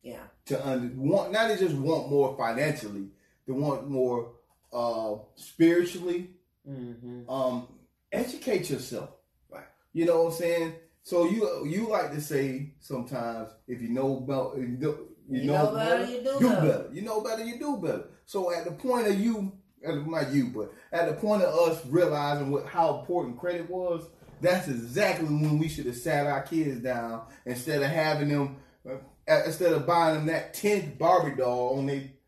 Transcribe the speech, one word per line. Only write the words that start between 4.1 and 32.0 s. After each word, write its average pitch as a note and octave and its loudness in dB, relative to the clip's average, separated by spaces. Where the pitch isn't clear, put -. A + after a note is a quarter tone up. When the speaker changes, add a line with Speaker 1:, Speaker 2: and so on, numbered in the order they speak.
Speaker 2:
uh, A2+ -2
spiritually. F3 2
Speaker 1:
Mm-hmm. A#2+ -14
Speaker 2:
Um, B2+ -2
educate G#3 -2
yourself. A#2 -8
Speaker 1:
Right. - -18
Speaker 2:
You E3 2
know E3 6
what E3 0
I'm - -6
saying? E3+ 0
So F3 2
you, G3 0
you G3+ -2
like G3+ 0
to D3 -6
say C#3 -2
sometimes, A#2 -8
if A#2+ -8
you A#2 -6
know C3+ 0
about, C3 -2
if C3+ -4
you B2 -6
know, D3+ -2
you C3 -2
Speaker 1:
You - -4
Speaker 2:
know - 4
Speaker 1:
know - -4
better, - 2
Speaker 2:
better, - -2
Speaker 1:
you A#3+ -6
do C4+ -2
Speaker 2:
do B3 8
Speaker 1:
better. G3+ 4
Speaker 2:
better. - 2
You F3 -8
know G#3+ -2
better, A3 -4
you A#3+ -8
do D4 -2
better. - -4
So F3+ -2
at E3+ -4
the F3 -6
point A#3+ 0
of G3 2
you, G#3+ 0
uh, E3 -2
not D3 -2
you, C3+ 4
but G#2+ -6
at E3+ 2
the D3+ -2
point G#3 2
of D#3 4
us D#3 -2
realizing D3 2
what, C#3+ -2
how D#3+ 2
important E3 -4
credit F3 -4
was, F3 -4
that's F3+ 2
exactly D3 0
when D3+ 2
we D#3+ 2
should C#3+ -6
have B2 -4
sat C#3+ 0
our C#3 -2
kids D3 -2
down A#2 -4
instead C#3 -2
of C#3 2
having D#3 0
them, C#3+ 0
uh, C3 -8
instead D#3+ 2
of C#3 2
buying E3+ 6
them D3+ 0
that D#3+ -2
tenth F3+ 0
Barbie D#3+ 4
doll B2+ 0
on C#3 -2
they C#3 -4